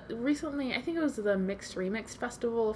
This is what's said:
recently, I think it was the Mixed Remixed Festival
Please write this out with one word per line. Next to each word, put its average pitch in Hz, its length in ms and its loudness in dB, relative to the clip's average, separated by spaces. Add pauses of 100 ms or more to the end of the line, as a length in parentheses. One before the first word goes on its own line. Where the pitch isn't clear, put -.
(100)
recently, 277 600 0
I - 80 0
think 330 160 -2
it 330 60 2
was 285 140 2
the 208 200 4
Mixed 190 400 -2
Remixed 196 400 -2
Festival 233 600 0